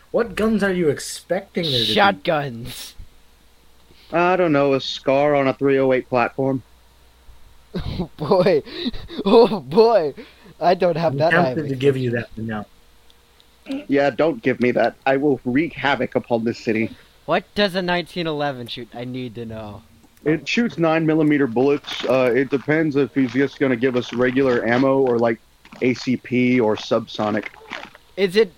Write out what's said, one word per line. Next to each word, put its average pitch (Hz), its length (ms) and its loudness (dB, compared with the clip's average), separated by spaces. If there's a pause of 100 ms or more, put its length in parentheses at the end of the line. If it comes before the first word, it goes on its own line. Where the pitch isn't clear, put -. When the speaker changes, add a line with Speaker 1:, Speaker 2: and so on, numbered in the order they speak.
(120)
Speaker 1:
What 196 240 0
guns 214 260 2
are 196 100 2
you 180 160 2
expecting - 760 -4
there 151 160 -2
to 110 60 -2
be? - 80 0
Speaker 2:
Shotguns. 147 1000 -2 (1160)
Speaker 3:
I 175 240 2
don't 180 160 2
know, 139 220 2
a 131 60 0
SCAR 143 540 0
on 139 140 2
a 131 60 0
three 139 240 2
oh 135 140 2
eight 127 160 -2
platform. 131 540 -2 (1120)
Speaker 2:
Oh - 420 -8
boy. 196 460 2 (600)
Oh 208 360 6
boy. 170 540 2 (460)
I 170 140 4
don't 175 220 0
have 160 160 0
Speaker 1:
I'm 139 60 -2
Speaker 2:
that 160 140 2
high 165 80 4 (100)
of 127 60 -4
Speaker 1:
tempted 147 140 -4
to 135 60 -4
give 131 200 2
you 123 200 -2
Speaker 2:
expectations. 113 200 -8
Speaker 1:
that - 1400 -14
for 269 40 -8
now. 285 120 -12
Speaker 3:
Yeah, 139 220 2
don't 143 320 0
give 127 180 0
me 123 120 2
that. 113 240 0 (100)
I 135 100 4
will 139 280 0
wreak 131 300 -2
havoc 131 420 -2
upon 117 280 -2
this 117 140 -4
city. 110 320 -2 (360)
Speaker 2:
What 175 180 -2 (100)
does 202 220 -2
a 190 60 -2
nineteen 175 440 -4
eleven 143 400 -4
shoot? 117 280 -12
I 120 100 -10
need 127 320 -10
to 117 100 -10
know. 110 360 -12 (420)
Speaker 3:
It 156 240 0
shoots - 280 -2
nine 160 300 2
millimeter 151 400 2
bullets. 135 580 0
Uh, 127 300 2
it 135 160 0
depends 151 460 0
if 139 180 0
he's 131 180 0
just 135 280 0
gonna 131 160 2
give 123 200 0
us 120 160 -4
regular 123 540 0
ammo 135 320 2
or, 123 200 2
like, 117 220 0 (400)
A 123 140 2
C 123 220 -2
P 123 440 0
or 107 160 2
subsonic. 107 680 -4 (720)
Speaker 2:
Is 185 180 0
it 214 220 2